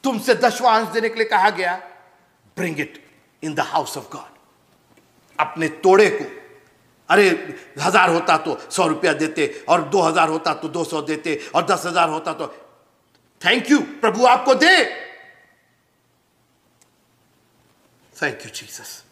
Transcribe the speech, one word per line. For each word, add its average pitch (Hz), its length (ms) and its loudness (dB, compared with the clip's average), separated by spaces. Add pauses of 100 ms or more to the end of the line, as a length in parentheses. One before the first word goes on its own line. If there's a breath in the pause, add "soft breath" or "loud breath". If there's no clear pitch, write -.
तुमसे 247 320 0
दशवांश 233 520 2
देने 220 220 -2
के 226 60 -8
लिए 220 100 -10
कहा 208 240 2
गया, 180 320 -4 (800)
bring 160 200 -6
it - 180 -8 (520)
in 147 100 -8
the 135 120 0
house 147 220 -4
of 135 180 -12
God। - 180 -16 (1080)
अपने 160 280 -4
तोड़े 190 420 4
को, - 340 -8 (680)
अरे 180 460 2 (260 loud breath)
हजार 180 280 4
होता 165 280 2
तो 156 240 -6 (100)
सौ 180 160 0
रुपया 156 260 0
देते 156 540 -4
और 165 140 4
दो 156 200 0
हजार 160 280 2
होता 160 240 -2
तो 156 160 -8
दो 170 140 -4
सौ 160 180 -6
देते 151 540 -6
और 170 100 2
दस 180 200 0
हजार 170 240 0
होता 160 240 -6
तो - 340 -12 (760)
thank 220 220 0
you, 294 140 4
प्रभु 226 440 -2
आपको 254 300 4
दे। 330 480 2 (3250)
Thank 135 240 -6
you, - 40 -18
Jesus। - 600 -18